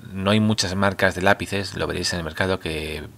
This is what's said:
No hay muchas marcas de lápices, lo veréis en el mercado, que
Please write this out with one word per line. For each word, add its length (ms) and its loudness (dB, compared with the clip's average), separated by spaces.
No 200 0
hay 80 6
muchas 360 2
marcas 400 2
de 60 -4
lápices, 540 0
lo 120 -2
veréis 260 -2
en 60 -2
el 60 -6
mercado, 340 0
que 440 -6